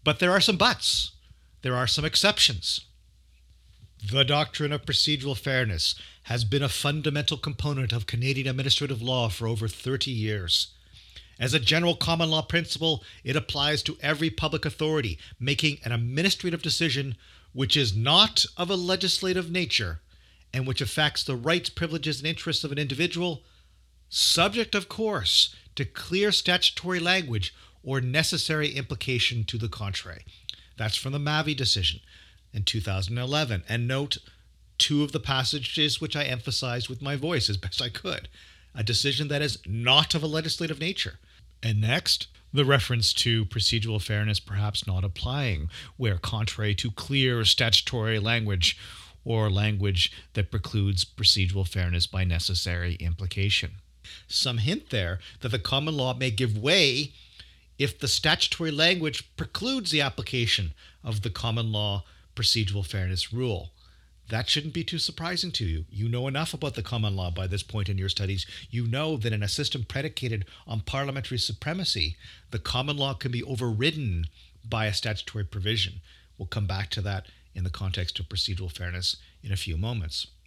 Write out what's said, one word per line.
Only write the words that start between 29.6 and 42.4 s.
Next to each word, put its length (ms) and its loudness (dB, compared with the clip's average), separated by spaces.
contrary." 540 -8
That's 220 -2
from 160 -4
the 60 -2
Mavi 360 0
decision 460 2
in 100 -2
two 180 0
thousand 360 -2
eleven. 500 0
And 200 0
note 300 -2
two 260 4
of 80 -2
the 80 -2
passages 800 0
which 160 -6
I 100 -2
emphasized 640 -4
with 120 -10
my 140 -4
voice 340 0
as 80 0
best 240 -4
I 80 -4
could. 380 -8
A 80 -4
decision 460 0
that 120 0
is 240 -2
not 480 4
of 80 2
a 60 -2
legislative 520 -2
nature. 400 -4
And 180 2
next, 460 2